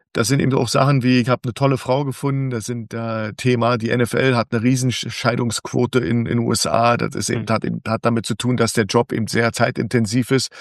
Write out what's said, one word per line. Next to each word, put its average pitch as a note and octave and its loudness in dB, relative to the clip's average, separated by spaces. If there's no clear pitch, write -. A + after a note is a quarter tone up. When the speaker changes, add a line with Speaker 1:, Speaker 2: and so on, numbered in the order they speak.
Speaker 1:
Das A2 -2
sind C#3 2
eben C3+ 2
auch A#2+ 2
Sachen C3+ 2
wie, B2+ 4
ich A#2 0
habe B2 0
eine B2 -4
tolle C#3 2
Frau C#3 -2
gefunden, C3+ -2
das A#2 -6
sind, A#2 -8
äh, A2+ -6
Thema, A#2+ 2
die A2+ -4
N B2 2
F A#2+ 0
L C3 4
hat A#2+ 0
eine A2 0
riesen B2+ 2
Sch-, A#2 -6
Scheidungsquote B2 -2
in, A#2 0
in A#2 0
den - -
U A#2 0
S A2 0
A, A#2 2
das - -4
ist - -4
eben, A2+ -2
Speaker 2:
Mhm. A2 -4
Speaker 1:
hat A2 0
eben, A#2 -4
hat A2 -2
damit A#2 0
zu A2+ -4
tun, B2 0
dass A2+ 2
der A2 2
Job A#2 0
eben G#2+ -2
sehr A2+ 0
zeitintensiv A#2 0
ist. C3+ 2